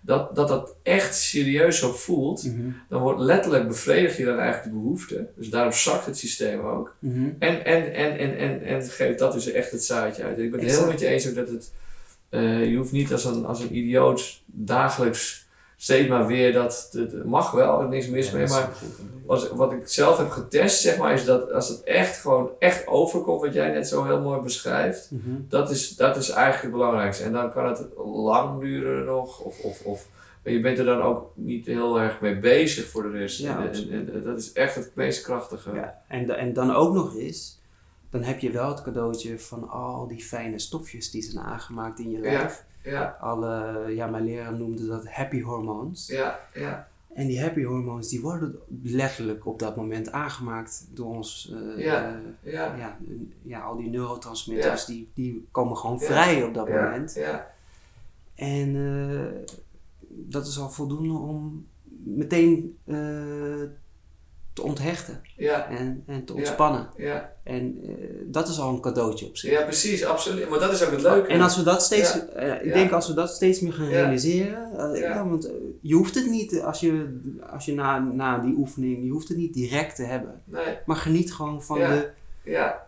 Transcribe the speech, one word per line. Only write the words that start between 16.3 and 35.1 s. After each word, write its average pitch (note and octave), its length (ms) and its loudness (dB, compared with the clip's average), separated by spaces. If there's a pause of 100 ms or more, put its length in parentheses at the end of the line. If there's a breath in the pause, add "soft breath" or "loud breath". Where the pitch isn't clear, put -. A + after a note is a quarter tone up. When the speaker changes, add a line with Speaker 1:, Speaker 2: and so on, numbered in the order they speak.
Speaker 1:
dat, - 400 2
het A#2 320 -4
mag - 260 2
wel, B2 300 6
er C3 140 0
is B2 140 -2
niks - 0 -
mis C3 220 0
Speaker 2:
Ja, C#3+ 60 -2
Speaker 1:
mee, C#3+ 100 2
Speaker 2:
dat C#3 40 2
is C3+ 100 4
Speaker 1:
maar B2+ 80 0
Speaker 2:
ook - 80 -10
geen - 180 -12
probleem. B2 320 -14
Speaker 1:
als, B2+ 240 2
wat B2+ 220 4
ik A#2+ 160 -8
zelf D#3+ 300 6
heb D3+ 120 0
getest, - 500 4
zeg E3+ 180 4
maar, D3+ 140 4
is - 120 2
dat - 280 4
als - 160 0
het - 140 -8
echt - 380 2
gewoon E3 380 4
echt - 280 4
overkomt, - 540 4
wat D3 140 -2
jij D3+ 180 2
net D3+ 160 -2
zo C#3+ 160 0
heel C#3 160 2
mooi C#3 200 0
beschrijft, - 720 -2
Speaker 2:
Mhm. B2 200 -6 (180)
Speaker 1:
dat C#3+ 220 2
is, - 260 -2
dat C3+ 200 4
is C3+ 120 -2
eigenlijk C3 340 4
het A2+ 100 -6
belangrijkste. A2 520 2
En A2 80 -2
dan A#2+ 200 0
kan B2+ 140 0
het A#2+ 200 -2 (180)
lang A2+ 560 2
duren C3+ 440 -2
nog, C3 360 -4
of, - 180 -10
of, - 240 -8
of, G2+ 260 -8 (360 loud breath)
maar - 80 -2
je A#2 80 4
bent B2+ 180 2
er B2+ 60 2
dan A#2+ 180 4
ook - 320 0
niet A#2+ 320 -6
heel A#2 340 0
erg A2 200 0
mee G2+ 180 0
bezig B2 500 4
voor A2 140 -6
de G#2 80 -6
rest. G2+ 300 -6
Speaker 2:
Ja, C#3+ 160 -4
Speaker 1:
En, - 60 -4
en, - 60 -2
Speaker 2:
absoluut. - 400 -6
Speaker 1:
en, - 60 -10
en - 80 -6
dat A#2 160 -6
is - 140 -10
echt C3+ 220 0
het - 200 -10
meest C3 280 -2